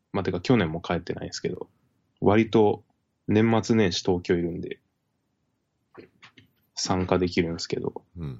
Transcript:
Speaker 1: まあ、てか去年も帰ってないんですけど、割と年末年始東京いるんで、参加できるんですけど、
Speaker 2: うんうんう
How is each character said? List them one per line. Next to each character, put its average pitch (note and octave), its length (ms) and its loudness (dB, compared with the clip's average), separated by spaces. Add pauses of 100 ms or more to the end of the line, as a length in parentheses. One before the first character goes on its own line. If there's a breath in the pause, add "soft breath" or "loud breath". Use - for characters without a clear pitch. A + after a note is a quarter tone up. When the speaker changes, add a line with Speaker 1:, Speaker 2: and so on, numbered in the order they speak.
(120)
Speaker 1:
ま G2 100 -2
あ、 - 20 -6
て F#2+ 80 -2
か F2+ 100 -4
去 B2+ 160 2
年 F2 140 2
も E2 100 -8
帰 F2+ 140 -2
っ E2 60 -2
て F2 120 -8
な F2 80 -8
い E2+ 40 -10
ん - 40 -10
で - 40 -14
す - 80 -12
け E2+ 80 -4
ど、 - 200 -10 (500)
割 G#2+ 300 4
と G#2 340 4 (440)
年 A2 360 4
末 A#2 120 2
年 G#2 180 4
始 - 100 -6
東 F2+ 180 0
京 F#2 140 0
い E2+ 60 0
る E2+ 100 -2
ん F2 100 -8
で、 - 180 -10 (2000)
参 F#2 320 -2
加 F2+ 120 2
で F2+ 100 2
き - 120 0
る E2+ 80 0
ん E2+ 40 -4
で E2+ 60 -8
す - 80 -8
け - 120 -4
ど、 - 240 -8 (140)
Speaker 2:
う - 20 -16
ん E2+ 40 -8
う - 20 -8
ん C#3 40 -8
う - 100 -10